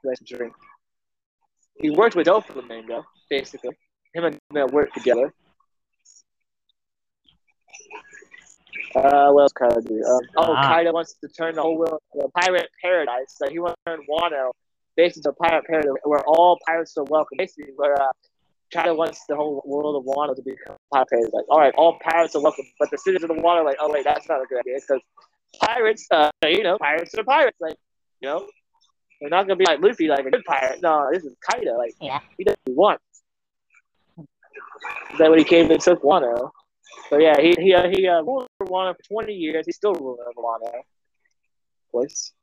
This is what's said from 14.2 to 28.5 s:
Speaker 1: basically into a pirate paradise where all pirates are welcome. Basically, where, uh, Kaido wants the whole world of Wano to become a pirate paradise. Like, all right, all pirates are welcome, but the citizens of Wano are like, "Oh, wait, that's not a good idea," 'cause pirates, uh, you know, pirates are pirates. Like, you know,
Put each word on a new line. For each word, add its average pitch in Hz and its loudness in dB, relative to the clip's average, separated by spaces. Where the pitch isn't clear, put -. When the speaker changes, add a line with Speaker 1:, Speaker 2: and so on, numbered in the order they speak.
Speaker 1:
basically 170 0
into 147 0
a - -10
pirate 165 -2
paradise 151 -2
where 147 0
all 170 4
pirates 165 -4
are 147 -6
welcome. 147 -2
Basically, 151 -10
where, 143 0
uh, 135 0
Kaido 170 -2
wants 156 -6
the 147 -4
whole 147 -6
world 147 -4
of 135 -6
Wano 143 -4
to 135 -14
become 120 -14
a - -8
pirate 131 4
paradise. 117 0
Like, 117 -4
all 151 6
right, 135 6
all 165 4
pirates 165 0
are 147 -2
welcome, 147 -2
but 147 -2
the 147 -8
citizens 170 -2
of 156 -2
Wano 170 2
are 156 0
like, 139 -2
"Oh, 151 -2
wait, 143 -2
that's 147 -2
not 143 -2
a 131 -6
good 127 -6
idea," 127 -6
'cause 131 0
pirates, 220 -2
uh, 151 4
you 180 0
know, 185 0
pirates 160 -4
are 214 -6
pirates. 269 2
Like, 160 -10
you 135 -8
know, 175 -6